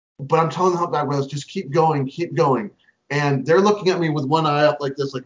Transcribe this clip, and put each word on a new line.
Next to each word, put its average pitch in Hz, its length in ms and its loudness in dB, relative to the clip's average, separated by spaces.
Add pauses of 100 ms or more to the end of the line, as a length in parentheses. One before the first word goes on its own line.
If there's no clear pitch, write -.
(200)
But 151 200 0
I'm 165 100 0
telling 185 240 2
the 175 60 -2
humpback 151 280 -2
whales, 139 200 -2
"Just 143 220 -10
keep 190 220 -8
going, 151 360 2
keep 165 260 -8
going." 131 380 0 (380)
And 139 360 0
they're 165 160 4
looking 170 260 2
at 175 140 2
me 160 80 0
with 147 160 -2
one 156 200 2
eye 147 200 2
up 147 160 -2
like 139 160 -4
this, 139 160 -4
like, 127 120 -8